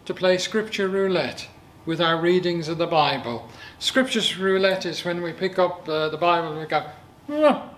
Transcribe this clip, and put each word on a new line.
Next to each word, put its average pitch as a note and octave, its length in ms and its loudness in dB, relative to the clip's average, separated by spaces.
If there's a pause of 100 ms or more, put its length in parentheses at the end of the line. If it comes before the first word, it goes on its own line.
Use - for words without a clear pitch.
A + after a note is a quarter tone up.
to - 80 -6
play F#3 240 4
scripture G#3+ 500 -2
roulette F#3+ 600 -2 (380)
with D#3+ 140 -4
our E3 200 2
readings F3 480 2
of E3 100 -4
the E3 100 0
Bible. C#3 640 0 (300)
Scripture - 420 0 (200)
roulette F#3+ 440 2
is E3+ 180 -6
when F3 200 -4
we E3 100 -6
pick F#3 240 -4
up, F3+ 320 0
uh, D#3 200 0
the D#3 80 -6
Bible E3+ 340 2
and D#3 80 -8
we D#3+ 60 -8
go, D#3 180 0 (480)
"Ah," D4 460 2